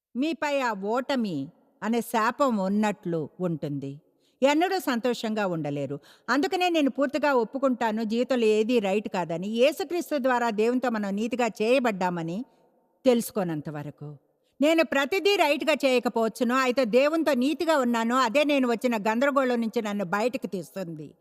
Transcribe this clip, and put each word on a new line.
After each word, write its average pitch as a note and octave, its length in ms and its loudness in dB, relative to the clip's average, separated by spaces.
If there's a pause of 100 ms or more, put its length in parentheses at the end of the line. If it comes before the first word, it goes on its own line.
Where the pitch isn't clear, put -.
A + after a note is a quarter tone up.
(160)
మీపై C#4+ 440 -2
ఆ A#3+ 120 0
ఓటమి G#3 760 -2 (340)
అనే A3+ 180 0
శాపం A#3+ 560 0
ఉన్నట్లు F#3+ 720 -2 (120)
ఉంటుంది. D3 600 -4 (420)
ఎన్నడూ E4 360 2
సంతోషంగా A3+ 680 -2
ఉండలేరు. C#3+ 520 -4 (300)
అందుకనే F4+ 400 0
నేను D#4 220 2
పూర్తిగా C#4+ 420 0
ఒప్పుకుంటాను, A#3 720 0
జీవితంలో A#3 420 0
ఏదీ G#3+ 320 4
రైట్ G3+ 300 0
కాదని, E3+ 400 -4
యేసుక్రీస్తు D4 680 0
ద్వారా A#3+ 320 0
దేవునితో A#3+ 400 0
మనం G#3 180 -2
నీతిగా A3+ 380 -2
చేయబడ్డామని G3+ 1000 -2 (600)
తెలుసుకోనంత F#3 680 0
వరకు. D3 460 -12 (440)
నేను D#4+ 240 4
ప్రతిదీ D#4+ 520 2
రైట్గా D4+ 360 2
చేయకపోవచ్చును, A#3+ 840 0
అయితే C4 300 2
దేవునితో C#4+ 500 4
నీతిగా D4+ 420 2
ఉన్నాను, A#3+ 400 0
అదే C4 280 2
నేను C#4 240 2
వచ్చిన A#3 280 0
గందరగోళం B3 640 2
నుంచి A3+ 220 -2
నన్ను G3+ 220 -4
బయటకు G#3 420 -2
తీస్తుంది. E3+ 760 -10